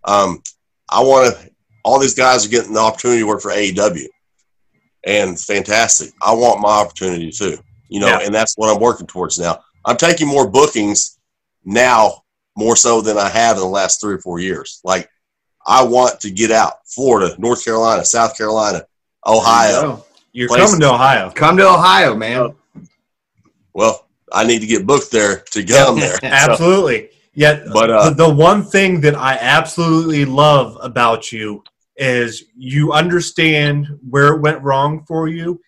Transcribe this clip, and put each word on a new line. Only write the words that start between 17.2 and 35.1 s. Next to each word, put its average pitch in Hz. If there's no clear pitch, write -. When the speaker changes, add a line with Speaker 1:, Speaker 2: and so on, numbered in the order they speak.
Speaker 1:
North 117
Carolina, 113
South 117
Carolina, 107
Ohio. 113
Speaker 3:
There 123
you 151
go. -
Speaker 2:
You're 123
Speaker 1:
Places. 123
Speaker 2:
coming 196
to 139
Ohio. 123
Speaker 3:
Come 160
to 190
Ohio, 180
man. 117
Speaker 1:
Well, 107
I 104
need 117
to 107
get 104
booked 135
there 104
to 107
come 123
Speaker 3:
<laughs> -
Speaker 1:
there. -
So, -
Speaker 2:
Absolutely. 147
Yeah, 147
Speaker 1:
But, 113
uh, 113
Speaker 2:
the, 151
the 151
one 175
thing 190
that 143
I 131
absolutely 160
love 135
about 117
you 107
is 123
you 139
understand 156
where 139
it 160
went 151
wrong 139
for 160